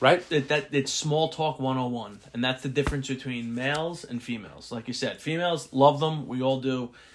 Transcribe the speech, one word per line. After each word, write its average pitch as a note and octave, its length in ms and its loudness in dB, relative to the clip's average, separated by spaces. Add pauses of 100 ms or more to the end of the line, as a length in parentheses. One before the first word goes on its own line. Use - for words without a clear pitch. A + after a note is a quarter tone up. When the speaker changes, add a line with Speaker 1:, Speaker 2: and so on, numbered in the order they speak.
Speaker 1:
right? E3+ 300 6
Speaker 2:
it, D3 180 2
that, D3 220 0
it's C#3 220 0
small D#3 380 0
talk D#3 280 -4
one C3 200 0
oh B2+ 100 -2
one, G#2+ 320 -8 (140)
and A#2+ 100 0
that's C3 180 -2
the C#3+ 60 -4
difference C#3 400 0
between B2 460 -6
males D3+ 500 -2
and A#2+ 180 -8
females. G#2 480 -10
Like A#2 160 -8
you B2+ 80 -6
said, A2 240 -4
females E3 540 -2
love C#3 260 8
them. D#3 300 0
We B2+ 140 -4
all C3 180 2
do. B2+ 300 -2 (240)